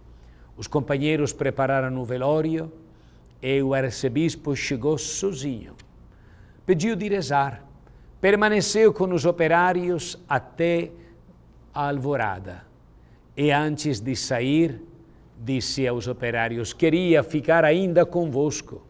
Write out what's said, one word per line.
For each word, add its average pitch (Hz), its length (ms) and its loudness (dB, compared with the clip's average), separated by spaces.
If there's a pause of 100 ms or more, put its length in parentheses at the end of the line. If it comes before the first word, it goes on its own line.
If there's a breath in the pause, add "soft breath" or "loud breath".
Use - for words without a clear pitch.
(580 soft breath)
Os 113 100 -10
companheiros 147 640 0
prepararam 131 680 -2
o 127 80 -6
velório 156 680 -2 (680 soft breath)
e 135 200 2
o 135 120 0
arcebispo 135 840 -2
chegou 143 420 -2
sozinho. 139 760 -6 (920 soft breath)
Pediu 185 300 2
de 202 120 -4
rezar, 139 560 -2 (560 soft breath)
permaneceu 208 720 4
com 185 220 0
os 151 120 0
operários 175 920 2 (100)
até 170 640 -2 (840 loud breath)
a 143 160 -2
alvorada 107 760 -4 (720 soft breath)
e 147 160 2
antes 147 480 0
de 123 160 -6
sair, 135 680 0 (560 soft breath)
disse 131 500 -4
aos 120 200 -4
operários: 117 640 -4
"Queria 165 500 4
ficar 156 440 2
ainda 170 400 4
convosco." 147 840 -2